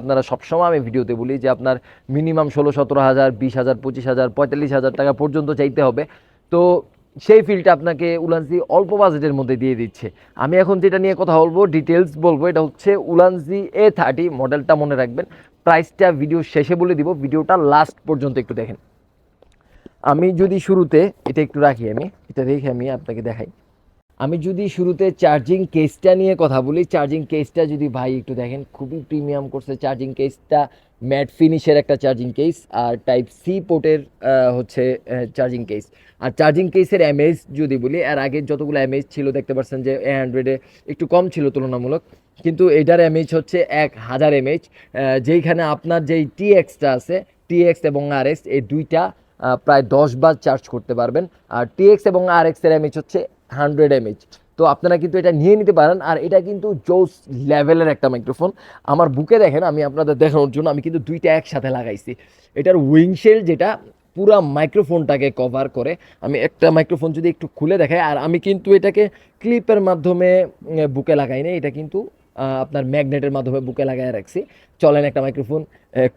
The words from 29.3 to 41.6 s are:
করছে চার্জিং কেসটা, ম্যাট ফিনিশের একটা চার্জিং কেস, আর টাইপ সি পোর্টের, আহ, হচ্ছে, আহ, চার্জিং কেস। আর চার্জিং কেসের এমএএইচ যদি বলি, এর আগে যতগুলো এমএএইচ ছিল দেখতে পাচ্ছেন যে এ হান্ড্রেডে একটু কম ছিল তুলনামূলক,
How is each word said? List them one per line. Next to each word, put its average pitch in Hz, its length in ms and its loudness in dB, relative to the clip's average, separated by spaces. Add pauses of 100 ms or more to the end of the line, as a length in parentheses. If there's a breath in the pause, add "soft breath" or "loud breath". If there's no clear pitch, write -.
করছে 135 280 -10
চার্জিং 135 420 -6
কেসটা, 139 420 -2 (500 soft breath)
ম্যাট 139 180 -2 (100)
ফিনিশের 160 440 4
একটা 143 140 0
চার্জিং 123 360 -2
কেস, 156 240 -2 (140)
আর 120 220 -2 (160)
টাইপ 123 180 0 (180)
সি 180 100 -4 (140)
পোর্টের, 156 360 0
আহ, 127 520 0
হচ্ছে, 127 260 -4 (100)
আহ, 123 340 -8 (100)
চার্জিং 123 340 -4
কেস। 107 140 -8 (400 soft breath)
আর 127 140 -4
চার্জিং 156 360 2
কেসের 190 260 2
এমএএইচ 151 380 2 (200)
যদি 139 260 -2
বলি, 143 140 -4 (120)
এর 147 160 -4
আগে 139 120 -6 (120)
যতগুলো 147 360 -4
এমএএইচ 139 280 -4
ছিল 139 180 -6
দেখতে 139 220 -6
পাচ্ছেন 131 320 -6
যে 135 60 0 (180)
এ - 100 0
হান্ড্রেডে 131 340 -2 (380 soft breath)
একটু - 140 -8
কম 180 180 2 (100)
ছিল 151 160 -2
তুলনামূলক, 127 520 -6 (420)